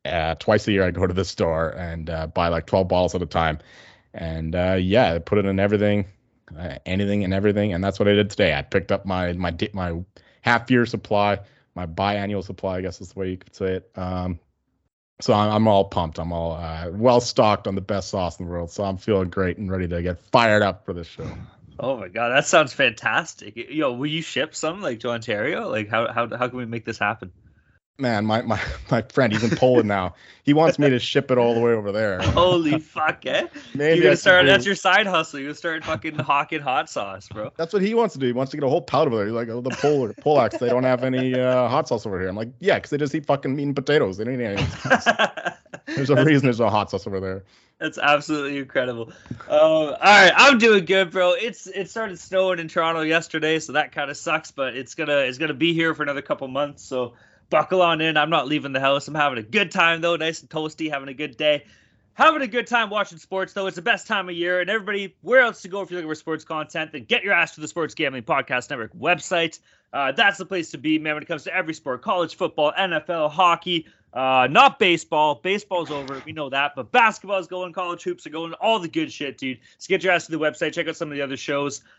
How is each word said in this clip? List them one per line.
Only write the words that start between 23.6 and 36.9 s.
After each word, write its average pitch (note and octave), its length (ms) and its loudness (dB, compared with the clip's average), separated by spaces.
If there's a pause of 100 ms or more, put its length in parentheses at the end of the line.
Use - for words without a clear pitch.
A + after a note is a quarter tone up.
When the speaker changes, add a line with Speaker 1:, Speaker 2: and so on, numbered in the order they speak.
Speaker 2:
yo, C#3+ 240 -2
will B2+ 120 -6
you D#3 140 -4
ship - 340 -4
some, F3 280 -6
like, B2+ 180 -6
to B2+ 80 -6
Ontario? A#2+ 600 -4
Like, G#2+ 180 -4
how, A2+ 240 -2
how, A#2 160 -2
how A#2+ 200 -4
can B2 100 -10
we A#2+ 80 -8
make A2+ 180 -10
this A2+ 140 -8
happen? G#2 340 -4 (640)
Speaker 1:
Man, A2+ 300 0
my, A2 160 2
my, A2 180 -2 (140)
<laughs> - 160 -16
my A#2+ 100 2
friend, A#2 320 0
he's G#2+ 180 0
in - 60 0
Poland B2 320 4
now. F#2+ 260 -2 (280)
He D3 100 4
wants D#3+ 260 6
me C#3+ 120 4
to B2 80 4
ship - 320 -2
it B2+ 80 4
all A#2+ 160 4
the A#2 60 0
way A#2 120 4
over G#2 180 -2
there. G2+ 300 -2
Speaker 2:
Holy E3 580 2
fuck, D#3+ 460 -4
eh? D#3 220 -2 (280)
Speaker 1:
Maybe D3+ 220 4
Speaker 2:
You're F3 60 6
gonna - 80 8
Speaker 1:
I - 20 8
should - 60 4
Speaker 2:
start, F3+ 240 8
Speaker 1:
do F3 60 6
Speaker 2:
that's F#3 180 6
your G3 80 2
side F#3+ 320 4
hustle. D#3+ 340 -2
You're C#3 80 -8
gonna D3 60 -8
start D#3+ 300 -6
fucking D#3+ 340 -6
hawking D3 420 0
hot C#3+ 300 -2